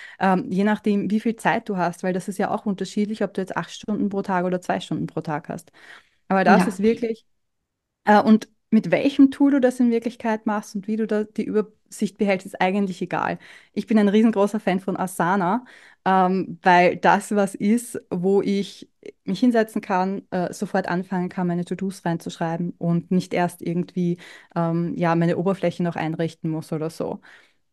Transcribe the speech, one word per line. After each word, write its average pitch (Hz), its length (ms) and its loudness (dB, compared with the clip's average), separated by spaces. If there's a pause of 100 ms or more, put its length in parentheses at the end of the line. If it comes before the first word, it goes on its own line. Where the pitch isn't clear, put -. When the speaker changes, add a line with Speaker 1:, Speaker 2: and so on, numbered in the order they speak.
(200)
Speaker 1:
Ähm, 185 320 2
je 190 120 0
nachdem, 208 480 0
wie 214 80 0
viel 226 160 -2
Zeit 196 340 -2
du 196 80 -4
hast, 175 260 -4
weil 185 100 0
das 185 140 -4
ist 196 120 -8
ja 196 120 -2
auch 208 140 -6
unterschiedlich, 208 580 -4
ob 196 100 -4
du - 80 -4
jetzt 185 160 -8
acht 170 140 -6
Stunden - 380 -4
pro 196 140 -4
Tag 180 220 -2
oder 180 160 -2
zwei 190 180 -4
Stunden 165 280 -6
pro - 140 -8
Tag 151 280 -8
hast. - 220 -12 (560)
Aber 190 160 2
das 180 220 6
Speaker 2:
Ja. - 20 0
Speaker 1:
ist 208 140 -6
wirklich, 226 440 0 (800)
äh, 208 160 8
und 214 280 4 (200)
mit 214 220 2
welchem 269 400 4
Tool 277 200 4
du 277 100 2
das 254 180 2
in 240 120 4
Wirklichkeit 226 540 -4
machst 208 300 -4
und 196 120 -8
wie 214 100 -2
du 220 100 -2
da 214 160 -2
die 214 220 -6
Übersicht - 720 -4
behältst, 196 280 0
ist - 160 -14
eigentlich 190 400 -2
egal. 175 380 -4 (340)
Ich 214 140 -6
bin 220 100 2
ein 208 120 4
riesengroßer 214 500 2
Fan 190 220 0
von 190 160 -4
Asana, 185 640 -2 (420)
ähm, 185 580 2
weil 180 340 6
das 190 380 2
was 196 200 0
ist, 226 440 -2 (100)
wo 190 320 0
ich - 480 -4 (340)
mich 190 160 -4
hinsetzen 226 420 2
kann, 190 500 -2
äh, 180 220 -2
sofort 190 360 -4
anfangen 180 400 -4
kann, 180 180 -4
meine 175 180 -2
To-Dos 190 400 -8
reinzuschreiben 170 720 -6
und 170 340 -2
nicht 185 220 -2
erst 175 280 -2
irgendwie, 175 560 -4 (380)
ähm, 170 420 -2
ja, 170 180 0
meine 170 220 2
Oberfläche 180 460 -2
noch 170 120 -4
einrichten 160 540 -6
muss 160 240 -6
oder 156 160 -6
so. - 320 -8 (500)